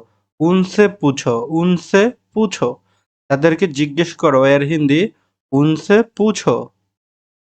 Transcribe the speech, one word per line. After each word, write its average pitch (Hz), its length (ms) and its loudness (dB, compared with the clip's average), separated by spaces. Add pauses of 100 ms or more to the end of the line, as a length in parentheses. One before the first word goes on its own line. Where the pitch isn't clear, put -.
(400)
উনসে 185 440 2 (140)
পুছো, 139 360 -2 (160)
উনসে 175 520 0 (280)
পুছো। 202 380 -2 (640)
তাদেরকে 160 380 0
জিজ্ঞেস 143 480 -4
করো, 135 300 2
এর 139 160 2
হিন্দি 147 380 0 (520)
উনসে 156 440 0 (180)
পুছো। 190 420 -2 (1000)